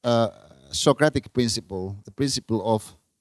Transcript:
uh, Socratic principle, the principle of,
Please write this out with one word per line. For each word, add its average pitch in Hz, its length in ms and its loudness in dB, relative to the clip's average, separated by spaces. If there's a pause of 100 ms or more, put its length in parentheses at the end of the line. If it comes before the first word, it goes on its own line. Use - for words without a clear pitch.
uh, 117 260 2 (420)
Socratic 147 600 2
principle, 101 720 -4
the - 80 -20
principle 117 540 -4
of, 110 320 -2 (240)